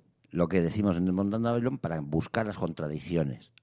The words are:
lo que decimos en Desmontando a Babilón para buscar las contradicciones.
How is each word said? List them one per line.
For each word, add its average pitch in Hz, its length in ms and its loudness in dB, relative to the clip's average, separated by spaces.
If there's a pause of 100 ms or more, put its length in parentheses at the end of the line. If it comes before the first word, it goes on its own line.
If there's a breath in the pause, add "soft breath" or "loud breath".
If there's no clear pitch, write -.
(320)
lo 85 160 2
que 90 120 2
decimos 90 360 2
en 87 80 2
Desmontando 101 460 0
a - 20 2
Babilón 120 260 0
para 82 220 -2
buscar 80 460 0
las 101 120 -6
contradicciones. 78 960 -2 (100)